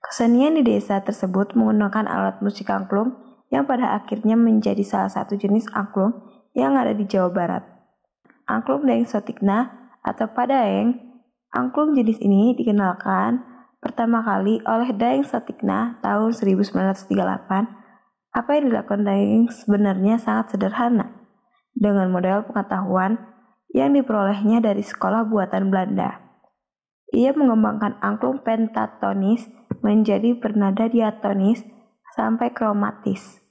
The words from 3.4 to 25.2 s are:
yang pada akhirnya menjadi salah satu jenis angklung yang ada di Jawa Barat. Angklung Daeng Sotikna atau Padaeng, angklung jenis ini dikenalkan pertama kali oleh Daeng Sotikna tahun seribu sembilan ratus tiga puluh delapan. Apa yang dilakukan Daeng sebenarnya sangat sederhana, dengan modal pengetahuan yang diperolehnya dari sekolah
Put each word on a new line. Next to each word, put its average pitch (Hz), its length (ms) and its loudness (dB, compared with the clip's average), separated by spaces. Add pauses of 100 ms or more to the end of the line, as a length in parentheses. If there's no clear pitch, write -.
yang 277 160 0
pada 254 320 -2
akhirnya 214 400 -2
menjadi 214 480 2
salah 196 240 -2
satu 202 320 -6
jenis 202 320 2
angklung 202 400 -2 (400)
yang 269 240 0
ada 226 160 0
di 208 160 -4
Jawa 185 240 0
Barat. 175 320 -4 (800)
Angklung 269 400 -4
Daeng 233 240 2
Sotikna - 800 -4 (160)
atau 214 240 -4
Padaeng, 233 640 0 (640)
angklung 277 400 0
jenis 226 240 2
ini 202 320 4
dikenalkan 208 1040 -2 (220)
pertama 233 420 -2
kali 208 460 0
oleh 233 240 0
Daeng 240 320 0
Sotikna 226 800 -4
tahun 214 320 0
seribu 202 320 0
sembilan 190 260 0
ratus - 160 -8
tiga 196 160 0
puluh 185 60 -2
delapan. 196 320 -4 (720)
Apa 240 140 -4 (100)
yang 285 80 0
dilakukan 208 380 -2
Daeng 202 420 4
sebenarnya 202 720 2
sangat 220 380 -2
sederhana, 214 480 0 (680)
dengan 202 400 2
modal 185 320 0
pengetahuan 190 720 -2 (560)
yang 277 240 2
diperolehnya 214 640 2
dari 208 240 0
sekolah 208 460 -2